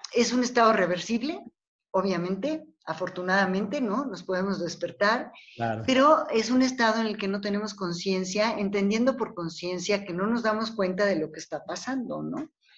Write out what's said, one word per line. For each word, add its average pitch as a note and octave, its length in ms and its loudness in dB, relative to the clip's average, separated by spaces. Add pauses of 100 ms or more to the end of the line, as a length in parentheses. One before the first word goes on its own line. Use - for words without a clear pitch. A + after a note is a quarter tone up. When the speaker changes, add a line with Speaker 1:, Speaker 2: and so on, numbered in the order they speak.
(120)
Speaker 1:
es A#3 200 4
un B3 100 4
estado A#3 300 6
reversible, A3 640 0 (540)
obviamente, F#3+ 720 0 (200)
afortunadamente, F#3 960 0
¿no? B3+ 260 0
Nos G#3 180 -10
podemos F#3 360 -2
despertar, G3+ 720 -2 (240)
Speaker 2:
Claro. A2 320 -2
Speaker 1:
pero C4+ 440 6
es A3 200 2
un B3+ 120 4
estado A#3 380 2
en A3+ 60 0
el G#3 100 -2
que G3+ 120 -4
no G3+ 120 -2
tenemos G#3 340 -4
conciencia, F#3 840 -2
entendiendo G#3 580 2
por A3+ 180 -4
conciencia F3+ 720 -4
que F3+ 80 -8
no F3+ 140 -2
nos A#3 160 0
damos A3 300 -2
cuenta F#3+ 320 0
de G3+ 120 2
lo D#3 140 -2
que - 80 -16
está - 260 -10
pasando, F#3 600 -6
¿no? C4 260 -8 (280)